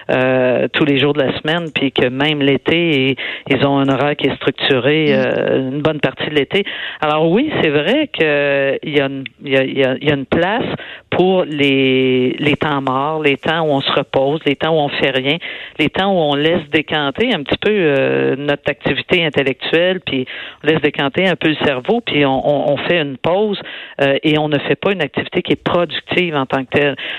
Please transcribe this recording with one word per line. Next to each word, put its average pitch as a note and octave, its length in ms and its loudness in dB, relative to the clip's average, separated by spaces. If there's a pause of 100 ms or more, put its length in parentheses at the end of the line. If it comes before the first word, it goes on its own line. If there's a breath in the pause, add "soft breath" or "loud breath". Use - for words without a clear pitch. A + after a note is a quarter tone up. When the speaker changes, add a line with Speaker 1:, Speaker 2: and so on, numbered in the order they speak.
(120)
Speaker 1:
euh, B2+ 600 2
tous - 140 2
les C#3+ 140 2
jours D3 140 2
de D3 100 0
la - 160 -2
semaine D#3+ 340 -4
puis C3+ 180 -2
que C#3 180 0
même C#3+ 340 0
l'été, C#3 720 2 (340 loud breath)
ils, C#3 60 2
ils B2+ 100 2
ont C#3 140 2
un C#3 100 2
horaire C#3 260 2
qui C#3+ 120 -2
est B2 80 0
structuré, C#3+ 720 0
Speaker 2:
Mm. C#3+ 40 2
Speaker 1:
euh, C3 600 0
une D3 100 -4
bonne D#3 180 -6
partie - 300 -4
de D3+ 60 -4
l'été. D3 280 0 (380 loud breath)
Alors D#3 300 2
oui, C#4 200 2 (100)
c'est D#3+ 80 2
vrai F3+ 380 0
que C#3+ 760 0
il D3+ 120 -4
y D3 60 4
a C3+ 40 0
une, C3+ 180 -6 (200)
il C#3+ 80 -4
y C3+ 60 2
a, C3+ 60 4
il C3+ 160 -4
y C3+ 40 4
a, C3 160 2
il C#3 80 -2
y D3+ 40 2
a - 40 2
une C3+ 120 -6
place F#3+ 380 0 (440 loud breath)
pour F#3 340 2
les, C3 960 2
les D3 180 0
temps D3 260 -2
morts, C#3 420 -2
les C#3 140 2
temps E3 240 -2
où D#3 100 2
on C#3 100 2
se - 100 -2
repose, C#3+ 540 0
les C#3+ 100 2
temps D#3+ 200 0
où D#3+ 40 2
on C#3+ 100 0
fait C#3+ 200 -2
rien, C3+ 280 0 (420 loud breath)
les D3+ 100 2
temps G3 240 0
où F#3 60 2
on D3 160 2
laisse D#3 360 0
décanter D#3 640 0
un E3 80 -2
petit - 180 -2
peu, G3+ 120 0
euh, C3+ 680 2
notre C#3+ 320 -2
activité D#3 560 -2
intellectuelle, D#3 760 0
puis C3 260 -4 (360 loud breath)
on - 40 0
laisse D#3+ 140 2
décanter D3+ 460 0
un E3+ 80 2
peu D#3+ 140 0
le D3+ 60 0 (100)
cerveau, D3+ 360 0
puis D3 240 0
on, C3 220 2
on, C#3+ 260 2
on C3+ 40 0
fait E3+ 240 0
une C#3 160 -4
pause, G3 420 0 (420 loud breath)
euh, C#3 220 2
et D3+ 140 2
on D3+ 120 0
ne D3 100 2
fait - 160 0
pas - 160 -2
une F#3 100 -2
activité - 400 -4
qui - 120 -2
est - 100 -6
productive E3+ 720 -2
en C3+ 100 0
tant C3+ 180 -2
que B2 60 -12
telle. C#3+ 260 2 (220 loud breath)